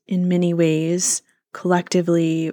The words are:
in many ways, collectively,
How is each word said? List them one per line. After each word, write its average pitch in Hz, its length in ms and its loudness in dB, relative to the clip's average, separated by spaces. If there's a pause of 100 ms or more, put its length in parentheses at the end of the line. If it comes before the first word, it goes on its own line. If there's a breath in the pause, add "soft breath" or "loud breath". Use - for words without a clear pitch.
in 180 200 0
many 180 260 2
ways, 165 680 0 (320)
collectively, 170 1000 0